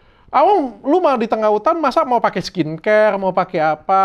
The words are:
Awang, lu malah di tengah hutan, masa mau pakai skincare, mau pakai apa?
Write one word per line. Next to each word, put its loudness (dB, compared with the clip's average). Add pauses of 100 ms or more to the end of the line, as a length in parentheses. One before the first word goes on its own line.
(300)
Awang, 0
lu 0
malah 2
di -2
tengah -2
hutan, 0
masa 0
mau 0
pakai -2
skincare, 0
mau -4
pakai -2
apa? 0